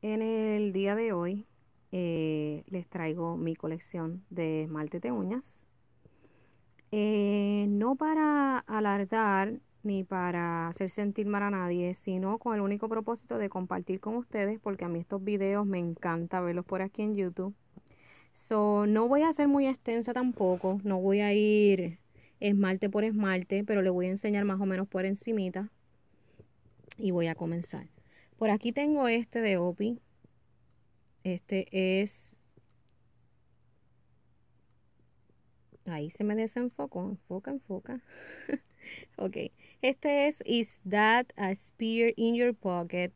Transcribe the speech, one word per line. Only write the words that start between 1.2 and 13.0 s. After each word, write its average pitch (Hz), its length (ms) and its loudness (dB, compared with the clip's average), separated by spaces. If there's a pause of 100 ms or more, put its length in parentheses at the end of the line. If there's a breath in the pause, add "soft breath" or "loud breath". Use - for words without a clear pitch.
eh, 160 720 -2
les 180 240 -8
traigo 170 480 -4
mi 165 180 -2
colección 165 760 -8
de 160 320 -2
esmalte 156 360 -6
de 240 120 -6
uñas. 220 560 -6 (1200 soft breath)
Eh, 208 800 2
no 220 280 2
para 302 600 2
alardear 208 1000 2 (240)
ni 196 200 0
para 170 640 -2
hacer 185 200 -4
sentir 208 380 -2
mal 202 160 0
a 202 80 0
nadie, 180 420 0
sino 190 460 -2
con 233 160 -2
el 208 60 0
único 202 280 -2
propósito 226 480 -4